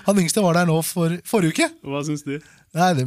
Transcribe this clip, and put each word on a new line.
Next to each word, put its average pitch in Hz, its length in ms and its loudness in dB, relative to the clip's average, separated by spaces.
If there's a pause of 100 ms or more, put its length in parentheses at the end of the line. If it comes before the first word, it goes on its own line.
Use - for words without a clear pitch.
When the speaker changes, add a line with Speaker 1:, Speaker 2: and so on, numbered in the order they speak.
Speaker 1:
Han 196 160 4
yngste 170 180 0
var 170 140 4
der 175 160 2
nå 160 60 2 (100)
for, 170 300 -2 (100)
forrige 180 240 2
uke. 320 160 0 (160)
Speaker 2:
Hva 143 240 -6
synes 151 160 -6
de? 139 160 -8 (340)
Speaker 1:
Nei, 175 220 2
de 127 120 0